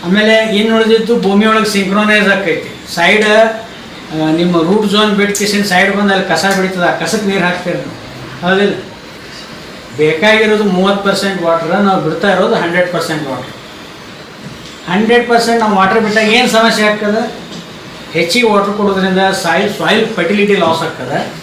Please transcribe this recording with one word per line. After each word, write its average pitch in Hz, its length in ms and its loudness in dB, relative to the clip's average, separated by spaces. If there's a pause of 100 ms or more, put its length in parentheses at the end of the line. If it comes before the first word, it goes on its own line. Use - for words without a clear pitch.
ಆಮೇಲೆ 214 520 4
ಇನ್ನು 226 180 2
ಉಳಿದಿದ್ದು 226 440 4
ಭೂಮಿ 196 260 4
ಒಳಗೆ 220 200 2
ಸಿಂಕ್ರೊನೈಸ್ 202 640 2
ಆಕೈತಿ. - 680 -2
ಸೈಡ್, 202 340 2
ಆ, 214 1000 0
ನಿಮ್ಮ 170 300 2
ರೂಟ್ 202 300 2
ಝೋನ್ 208 200 2
ಬಿಟ್ಟು 202 280 0
ಕಿಸಿನ 202 240 0
ಸೈಡ್ 196 320 2
ಬಂದು 202 180 2
ಅಲ್ಲಿ 185 160 0
ಕಸ 165 160 0 (120)
ಬಿಡ್ತದೆ, 185 280 -2
ಆ 165 200 -2
ಕಸಕ್ಕೆ 208 200 -2
ನೀರು 196 180 0
ಹಾಕ್ತೀರಿ 175 340 -2
ನೀವು, - 720 -8
ಹೌದಿಲ್ಲ? 196 260 2 (1200)
ಬೇಕಾಗಿರೋದು 214 640 2
ಮೂವತ್ತು 196 400 2
ಪರ್ಸೆಂಟ್ 190 380 -2
ವಾಟರ್, 165 420 0
ನಾವು 190 180 2
ಬಿಡ್ತಾ 185 300 0
ಇರೋದು 185 240 2
ಹಂಡ್ರೆಡ್ 175 380 0
ಪರ್ಸೆಂಟ್ 151 340 -4
ವಾಟರ್. 131 260 -8 (1400)
ಹಂಡ್ರೆಡ್ 226 400 2
ಪರ್ಸೆಂಟ್ 233 300 2
ನಾವು 208 160 2
ವಾಟರ್ 196 280 2
ಬಿಟ್ಟಾಗ 214 200 2
ಏನ್ 220 260 2
ಸಮಸ್ಯೆ 220 360 2
ಆಗ್ತದೆ? 214 640 -2 (640)
ಹೆಚ್ಚಿಗೆ 220 380 2
ವಾಟರ್ 202 240 2
ಕೊಡೋದ್ರಿಂದ 190 460 0
ಸಾಯಿಲ್, 190 540 0
ಸಾಯಿಲ್ 202 400 2
ಫರ್ಟಿಲಿಟಿ 202 420 2
ಲಾಸ್ 165 260 0
ಆಗ್ತದೆ. 156 500 -6 (120)